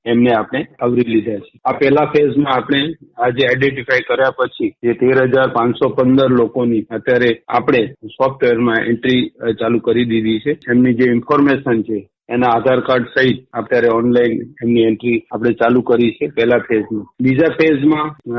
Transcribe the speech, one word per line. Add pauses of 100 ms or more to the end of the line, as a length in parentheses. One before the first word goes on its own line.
એમને
આપણે (140)
આવરી
લીધા
છે.
આ
પહેલા
ફેઝમાં
આપણે (240)
આજે
આઈડેન્ટિફાઈ
કર્યા
પછી
જે
તેર
હજાર
પાંચસો
પંદર
લોકોની
અત્યારે
આપણે
સોફ્ટવેરમાં
એન્ટ્રી,
અ,
ચાલુ
કરી
દીધી
છે.
એમની
જે
ઇન્ફોર્મેશન
છે (220)
એના
આધાર
કાર્ડ
સહિત
અત્યારે
ઓનલાઈન
એમની
એન્ટ્રી (100)
આપણે
ચાલુ
કરી
છે
પહેલા
ફેઝમાં. (140)
બીજા
ફેઝમાં